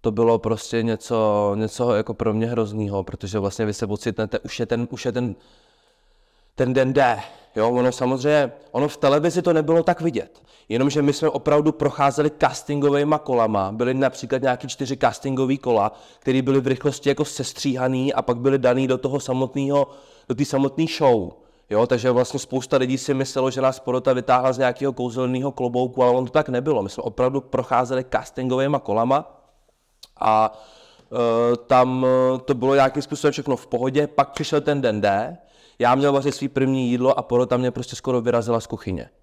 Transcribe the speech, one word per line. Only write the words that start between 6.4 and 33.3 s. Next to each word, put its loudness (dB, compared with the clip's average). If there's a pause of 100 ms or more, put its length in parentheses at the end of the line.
ten 0
den 2
D, 2 (360)
jo, 2
ono 2
samozřejmě, 0 (200)
ono 0
v -8
televizi 2
to 2
nebylo 4
tak 0
vidět, -6 (260)
jenomže 0
my 4
jsme 0
opravdu 2
procházeli 0 (100)
castingovejma 0
kolama, 0
byly -2
například -2
nějaký -2
čtyři -6
castingový 0
kola, 0 (260)
který 0
byly 2
v -4
rychlosti -2
jako 0
sestříhaný -2
a 0
pak 0
byly 2
daný 2
do 0
toho -4
samotného, -2 (400)
do -2
té 0
samotné 0 (140)
show, 4 (400)
jo, 2
takže 0
vlastně 0
spousta -4
lidí 0
si -2
myslelo, -2
že -6
nás 0
porota 0
vytáhla 2
z -4
nějakého 0
kouzelného -4
klobouku, 0
ale 6
ono 2
to -12
tak 2
nebylo, 0
my -4
jsme -10
opravdu -2
procházeli -2
castingovejma -2
kolama 0 (840)
a, 4 (600)
eh, 2
tam, 2
eh, 4
to -2
bylo 0
nějakým 2
způsobem -2